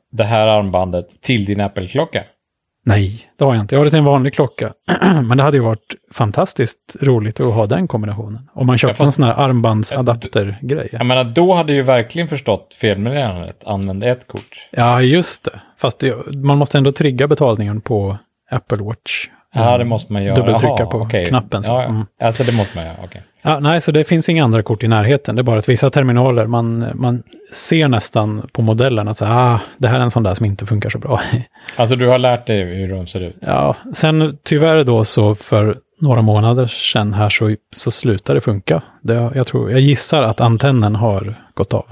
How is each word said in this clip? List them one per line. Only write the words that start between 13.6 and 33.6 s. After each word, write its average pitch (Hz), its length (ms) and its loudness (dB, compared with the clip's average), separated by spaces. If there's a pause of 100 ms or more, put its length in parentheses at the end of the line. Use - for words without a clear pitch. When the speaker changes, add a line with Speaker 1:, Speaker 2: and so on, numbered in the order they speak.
Speaker 1:
Använd 98 400 -4
ett 123 220 -2
kort. - 460 -16
Speaker 2:
Ja, 120 300 2
just 156 420 0
det. - 160 -10 (180)
Fast 127 220 -2
det, 127 160 -2 (180)
man 143 240 2
måste 143 200 0
ändå 139 140 4
trigga 147 360 0
betalningen 110 520 0
på 101 380 -4 (320)
Apple 123 340 -4
Watch. - 440 -10 (260)
Speaker 1:
Ja, 120 140 -2
det 120 60 4
Speaker 2:
Mm. 120 140 0
Speaker 1:
måste - 240 -4
man 101 120 -2
göra. 98 120 0
Speaker 2:
Dubbeltrycka 117 420 2
Speaker 1:
Jaha, 120 120 -2
Speaker 2:
på 120 80 -4
Speaker 1:
okej. 110 280 -2
Speaker 2:
knappen 110 360 -2
så. 113 100 -4
Speaker 1:
Ja, 127 100 0
ja. 123 60 -6
Speaker 2:
Mm. 110 180 -4 (140)
Speaker 1:
Alltså, 117 240 0
det 120 80 0
måste 104 260 -2
man 82 80 -10
göra, 82 180 -14
okej. - 180 -18 (200)
Speaker 2:
Ja, 147 180 0
nej, 156 200 2
så 156 120 -2
det 151 120 4
finns 160 240 0
inga 165 160 2
andra 113 180 4
kort 113 220 -4
i 113 40 0
närheten. 113 480 2
Det 113 40 0
är 120 40 0
bara 117 140 2
att 110 100 -2
vissa 127 220 2
terminaler, 123 560 2
man, 117 480 -2
man 123 280 -2 (300)
ser 160 360 0
nästan 107 640 -2
på - 100 -2
modellen 110 460 2
att 107 100 -6
så, 117 60 -4
ah, 117 360 2 (180)
det 120 100 2
här 120 120 2
är 123 40 0
en 120 60 0
sån 117 120 0
där 92 120 0
som 110 120 -2
inte 101 200 -4
funkar 104 240 -2
så - 80 -6
bra. 120 280 -2
<laughs> - 500 -8
Speaker 1:
Alltså, 123 200 2
du 123 120 2
har 127 100 6
lärt 123 280 0
dig 104 180 0
hur 92 300 -6
de 90 120 -8
ser 92 140 -10
ut? 87 200 -10
Speaker 2:
Ja, - 360 0 (180)